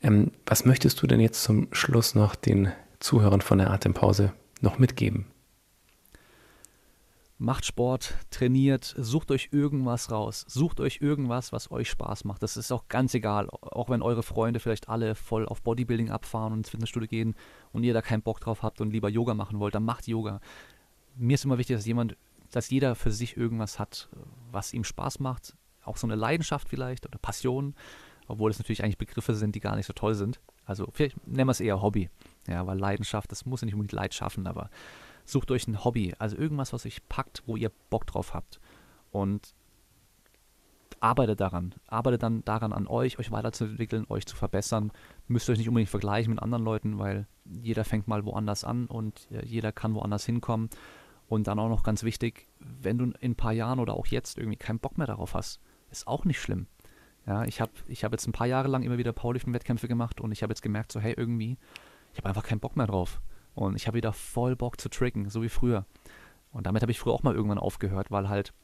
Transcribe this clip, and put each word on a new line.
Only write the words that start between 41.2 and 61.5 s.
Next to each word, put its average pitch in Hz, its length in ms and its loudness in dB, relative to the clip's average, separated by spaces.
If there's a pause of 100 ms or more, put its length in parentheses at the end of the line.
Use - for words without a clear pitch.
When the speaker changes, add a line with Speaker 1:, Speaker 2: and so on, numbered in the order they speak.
Speaker 2:
daran, 92 340 -2 (140)
arbeitet 117 360 0
dann 113 220 0
daran 110 280 -2
an 104 140 -2
euch, 123 320 -2
euch 120 120 -6
weiterzuentwickeln, 110 800 -4
euch 104 160 -4
zu - 100 -14
verbessern. 104 560 -2 (360)
Müsst 120 220 0
euch 117 80 4
nicht 113 100 0
unbedingt 113 220 2
vergleichen 104 420 0
mit 107 100 -2
anderen 117 220 -2
Leuten, 107 360 -2
weil 101 280 -2 (160)
jeder 113 420 -4
fängt 107 220 -2
mal 104 180 -2
woanders 104 380 -4
an 120 220 -2
und, 110 460 -8
äh, 107 140 -8
jeder 113 260 -4
kann 110 240 -2
woanders 104 300 -4
hinkommen. 117 440 -2 (580)
Und 107 200 0
dann 104 100 -2
auch 110 120 0
noch 113 140 4
ganz 107 200 0
wichtig, 117 440 -4 (120)
wenn 120 400 -4
du 127 60 2
in 123 100 -2 (160)
ein 117 40 0
paar 113 160 2
Jahren 113 280 -2
oder 113 160 -2
auch - 120 -4
jetzt - 300 -2
irgendwie 110 200 -4
keinen 113 220 -4
Bock - 200 -6
mehr 147 80 0
darauf - 260 -6
hast, - 260 -6 (300)
ist - 180 -14
auch 143 180 -4
nicht 160 140 2
schlimm. 92 280 -4 (580)
Ja, 104 200 -2
ich - 160 -4
hab, 113 100 -2 (160)
ich - 160 -8
hab 107 80 0
jetzt - 160 -4
ein 120 40 -4
paar 117 140 -2
Jahre 131 220 0
lang 131 160 0
immer 123 160 -2
wieder 117 120 0
Powerlifting-Wettkämpfe 120 760 -2
gemacht 117 340 -2
und 110 100 -4
ich 107 120 -4
hab 107 80 -2
jetzt - 100 -6
gemerkt, 107 300 -4
so, - 80 -6
hey, 110 180 0
irgendwie, 117 400 -2 (560)